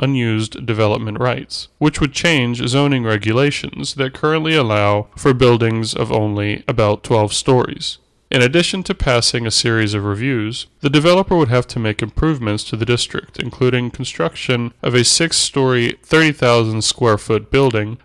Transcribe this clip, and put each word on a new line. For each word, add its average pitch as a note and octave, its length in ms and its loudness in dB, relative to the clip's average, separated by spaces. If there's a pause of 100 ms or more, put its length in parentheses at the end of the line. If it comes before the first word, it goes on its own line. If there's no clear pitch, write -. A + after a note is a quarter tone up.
unused A#2+ 640 -2
development A2 540 -2
rights, - 580 -4
which D3+ 240 0
would C#3+ 140 -2
change B2+ 520 0
zoning C3+ 380 2
regulations A#2 880 -2
that C3 200 -4
currently D#3 400 0
allow G#2 600 2
for C3+ 180 4
buildings A#2 580 2
of A#2 180 -4
only G#2 560 -2
about G#2+ 380 0
twelve G#2+ 300 2
stories. - 640 0 (340)
In B2+ 100 4
addition E3+ 420 0
to G3 100 -4
passing A#2+ 500 0
a A2+ 60 -2
series A2 420 0
of G#2 120 -2
reviews, A2 640 -4 (140)
the D3 60 0
developer E3+ 460 2
would D#3 140 4
have B2 180 2
to - 140 -8
make G#2+ 200 -2
improvements A#2 640 -2
to - 120 -8
the A2 100 -4
district, - 540 -4
including B2 500 -2
construction B2+ 840 -4 (120)
of C3 100 0
a B2 100 4
six-story, C3 1000 0
thirty D#3+ 260 4
thousand A#2 520 2
square A2 360 2
foot G#2+ 320 -2
building A2+ 540 0